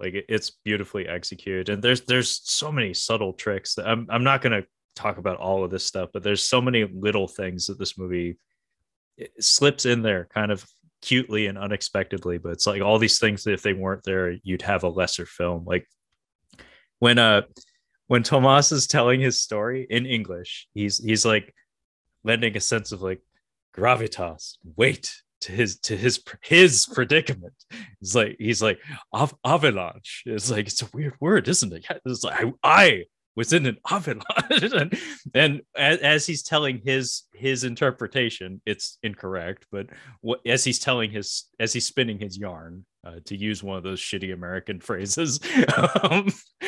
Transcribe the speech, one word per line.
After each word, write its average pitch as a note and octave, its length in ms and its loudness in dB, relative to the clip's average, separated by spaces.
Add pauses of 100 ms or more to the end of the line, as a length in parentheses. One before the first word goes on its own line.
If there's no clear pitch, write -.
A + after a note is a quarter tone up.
Like, F#2 140 -6
it, G2 140 -8
it's A2 220 -2 (140)
beautifully G2+ 440 -4
executed, F#2 600 -8
and G#2 140 -4
there's, B2 200 2
there's B2 420 0
so - 260 -4
many A#2 220 -2
subtle G#2 400 -2
tricks - 440 -6
that F#2 120 -4
I'm, A#2 220 0
I'm A#2+ 140 0
not C3+ 180 4
gonna G#2+ 220 0 (320)
talk G#2 220 -4
about F#2 200 -4
all F#2+ 260 0
of F2 60 -4
this F#2 160 -6
stuff, F#2 260 -6
but F2 100 -8
there's G#2 200 0
so B2+ 180 4
many B2 240 2
little G2 440 -2
things F#2 380 -8
that G2 120 -8
this G2 180 -8
movie, F2 400 -4 (800)
it - 160 -16 (100)
slips C#3+ 440 4
in A#2+ 160 2
there F#2+ 320 0
kind G#2+ 160 0
of G2 140 -4 (360)
cutely G#2+ 460 0
and G2 100 -6
unexpectedly. G2 840 -4
But E2+ 140 -8
it's - 140 -2
like G2+ 160 0
all G#2+ 160 6
these A2 200 4
things G#2+ 260 2
that G#2+ 80 0
if F#2 100 -2
they G#2 100 0
weren't F#2+ 320 -4
there, F#2 380 -2
you'd F#2 200 -4
have G2 200 0
a F2+ 60 0
lesser F2 380 -2
film. F2 380 -4
Like F2+ 220 -2 (1120)
when, A#2+ 200 6
uh, A2 240 8 (640)
when A#2+ 140 4
Tomas C3+ 500 6
is C3+ 140 0
telling B2+ 340 4
his B2+ 200 2
story A#2 480 -4
in A#2+ 180 -2
English, F#2+ 680 -6
he's, G2+ 240 -2
he's A2 260 0
like G#2+ 300 0 (720)
lending A2+ 320 0
a G#2 40 -6
sense A2 300 -2
of, F#2+ 120 -10
like, F#2+ 180 -6 (560)
gravitas, G#2 800 -2 (200)
weight - 380 0 (280)
to G2+ 100 -10
his, G2+ 280 0
to G#2+ 160 -4
his, A#2 260 0 (200)
his E3 440 8
predicament. B2+ 640 -2 (480)
He's G2 160 -4
like, A2 220 2
he's A2 240 0
like, G#2+ 180 2 (320)
"Av-, C3+ 320 0
avalanche." B2+ 800 0
It's A2 240 -4
like, G#2+ 160 -2
it's - 160 -6
a A2 100 -8
weird C#3+ 280 -6
word, E3 280 2
isn't A#2+ 240 0
it? E2 160 -14
Yeah, - 160 -8
it's B2+ 200 -6
like, - 180 -4
"I, D3 100 0 (100)
I D3+ 420 8 (320)
was A#2 160 -2
in D#3 140 4
an A2+ 100 -2 (120)
avalanche." D3+ 380 -4
<laughs> - 460 0
And, E3+ 260 0 (360)
and D3 260 4 (160)
as, D3 220 2
as D3 280 2
he's D#3 160 -4
telling C#3+ 420 0
his, C3 480 -2
his B2+ 320 -2
interpretation, A#2 1000 -2
it's - 380 -6
incorrect, F#2+ 680 -8
but G2 180 -8 (340)
what, A#2 240 -4
as B2 180 2
he's B2 140 0
telling A#2 320 0
his, G#2 340 -8 (160)
as A2+ 120 0
he's A#2+ 140 -2
spinning A2+ 320 -2
his G2 200 -10
yarn, F2 480 -12 (180)
uh, E2 220 -18
to G#2 100 -10
use G2+ 260 -6
one G2 140 -6
of F2+ 60 -10
those F#2 180 -8
shitty F#2+ 320 -8
American F2+ 480 -8
<laughs> - 0 -
phrases, A2+ 600 -4 (640)
um, G3 260 2 (400)